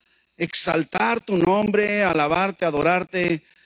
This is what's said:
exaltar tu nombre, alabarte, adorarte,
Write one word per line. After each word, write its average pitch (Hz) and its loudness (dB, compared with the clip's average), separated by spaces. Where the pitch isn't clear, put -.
exaltar 180 -2
tu 196 -2
nombre, 208 2
alabarte, 175 0
adorarte, 170 0